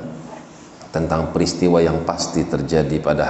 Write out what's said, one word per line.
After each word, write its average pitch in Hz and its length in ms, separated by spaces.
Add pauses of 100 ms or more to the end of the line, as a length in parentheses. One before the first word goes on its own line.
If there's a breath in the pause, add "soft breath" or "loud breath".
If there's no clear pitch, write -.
(920)
tentang 82 400
peristiwa 87 480
yang 80 240
pasti - 400
terjadi 73 560
pada 73 300